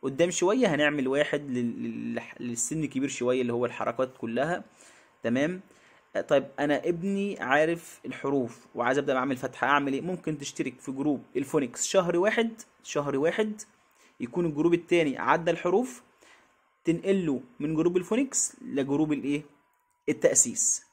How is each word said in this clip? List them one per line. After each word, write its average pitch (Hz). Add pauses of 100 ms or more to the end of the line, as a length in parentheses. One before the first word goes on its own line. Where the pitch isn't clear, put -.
قدام 135
شوية 185
هنعمل 147
واحد 143
لل-، 120
لل-، 117 (180)
للسن 123
الكبير 135
شوية 127
اللي 120
هو 120
الحركات 120
كلها. 127 (580)
تمام؟ 147 (560)
آه، 98
طيب 139 (120)
أنا 147
ابني 196
عارف 156
الحروف 131
وعايز 120
أبدأ 139
أعمل 131
فتحة، 123
أعمل 143
إيه؟ 135
ممكن 165
تشترك 139
في 135
جروب 139 (140)
الفونكس 139
شهر 175
واحد، 220 (200)
شهر 143
واحد 214 (580)
يكون 170
الجروب 160
التاني 170
عدى 160
الحروف، 180 (840)
تنقله 165 (200)
من 151
جروب 170
الفونكس 226
لجروب 143
الإيه؟ 143 (680)
التأسيس. - (100)